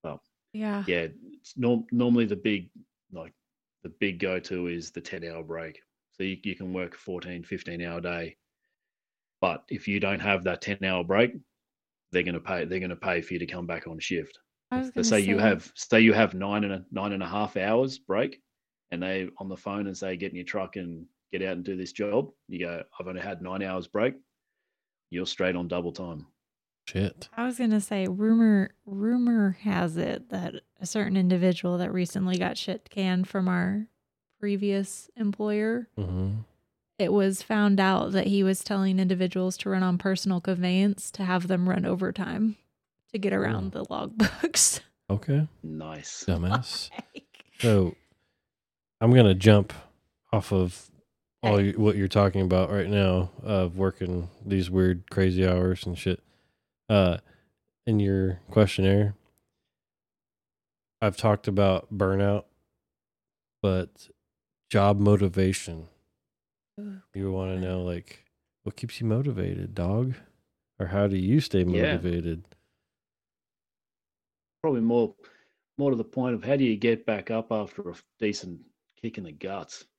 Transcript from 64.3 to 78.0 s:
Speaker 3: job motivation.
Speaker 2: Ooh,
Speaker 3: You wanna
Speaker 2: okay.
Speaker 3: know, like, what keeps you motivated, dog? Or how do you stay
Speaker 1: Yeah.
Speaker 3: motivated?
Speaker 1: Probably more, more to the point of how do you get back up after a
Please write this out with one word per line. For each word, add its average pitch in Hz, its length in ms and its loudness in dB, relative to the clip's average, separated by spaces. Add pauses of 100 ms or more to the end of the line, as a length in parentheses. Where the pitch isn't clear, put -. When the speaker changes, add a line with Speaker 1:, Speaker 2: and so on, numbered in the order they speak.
Speaker 3:
job 101 300 6
motivation. 95 880 4 (920)
Speaker 2:
Ooh, 196 220 -14 (120)
Speaker 3:
You 98 180 -4
wanna 95 220 -4
Speaker 2:
okay. 92 80 -4
Speaker 3:
know, 92 220 -2
like, 87 420 -8 (380)
what 104 120 -8
keeps - 260 -10
you 117 60 -2
motivated, 95 680 -2
dog? 107 400 -2 (640)
Or 95 80 -2
how 101 200 2
do 98 100 0
you 101 220 4
stay 101 240 2
Speaker 1:
Yeah. 98 300 2
Speaker 3:
motivated? 85 500 -2 (2250)
Speaker 1:
Probably 135 200 0
more, 117 320 2 (640)
more 139 140 2
to 120 60 0
the 113 60 -4
point 127 320 -2
of - 80 -6
how 139 120 2
do 135 80 2
you 110 140 2
get 113 280 2
back 107 260 -4
up 113 200 -4
after 101 380 -6
a 85 60 -12 (240)